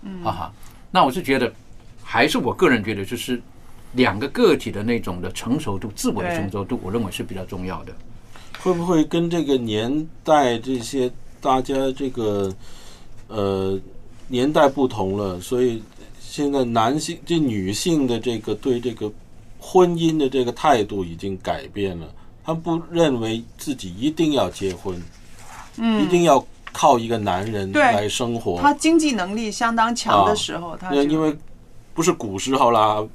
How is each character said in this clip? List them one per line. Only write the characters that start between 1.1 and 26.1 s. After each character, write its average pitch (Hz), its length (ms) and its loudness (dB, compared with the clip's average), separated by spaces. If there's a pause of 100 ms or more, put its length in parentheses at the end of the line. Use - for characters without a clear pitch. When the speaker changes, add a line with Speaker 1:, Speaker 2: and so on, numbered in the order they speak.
Speaker 2:
是 - 100 -4
觉 131 160 2
得， 117 140 0 (500)
还 123 240 2
是 240 120 0
我 120 160 0
个 170 160 4
人 113 120 4
觉 107 120 -4
得， 98 100 -4
就 123 120 -6
是 123 240 -6 (520)
两 117 260 2
个 131 100 -4
个 202 280 4
体 110 160 -6
的 98 100 -6
那 117 160 0
种 90 240 -6
的 90 80 -6
成 123 300 -2
熟 101 180 -4
度、 110 160 -6
自 254 160 -2
我 - 100 -2
的 175 140 -2
成 101 160 -4
熟 98 140 -4
度， 123 120 -4
Speaker 1:
对。 - 60 -6
Speaker 2:
我 - 80 -8
认 113 140 0
为 90 80 -6
是 - 100 -8
比 92 100 -8
较 95 120 -8
重 92 200 -8
要 92 200 -6
的。 - 80 -14 (680)
Speaker 3:
会 185 120 2
不 170 120 0
会 165 200 4
跟 170 260 0
这 170 140 0
个 135 120 2
年 120 480 0 (200)
代， 139 340 6
这 123 220 -4
些 123 280 -2 (320)
大 131 220 2
家 135 120 -4 (220)
这 135 140 -4
个， 101 420 0 (760)
呃， 98 500 0 (480)
年 131 260 2
代 156 160 6
不 135 200 2
同 101 280 -2
了， 95 240 -4
所 123 220 0
以 117 180 2 (380)
现 143 340 -4
在 135 120 2
男 117 340 2
性， 165 260 -6
这 170 140 2
女 107 340 0
性 151 320 2
的 120 140 0
这 117 220 -2
个， 107 160 -4
对 123 240 0
这 117 140 -4
个 107 140 -6 (520)
婚 180 340 4
姻 165 220 2
的 143 120 2
这 127 160 2
个 117 60 0
态 131 320 4
度 98 220 -2
已 82 100 -8
经 95 240 -6
改 85 300 -6
变 98 320 -4
了？ 78 60 -12 (380)
他 160 80 -4
们 165 80 -4
不 165 300 -2
认 156 300 4
为 113 240 -2 (120)
自 - 160 -6
己 92 220 -8
一 123 160 0
定 156 220 2
要 104 180 2
结 95 240 -4
婚， 87 260 -8 (760)
Speaker 1:
嗯。 220 260 2
Speaker 3:
一 196 60 2
定 175 160 4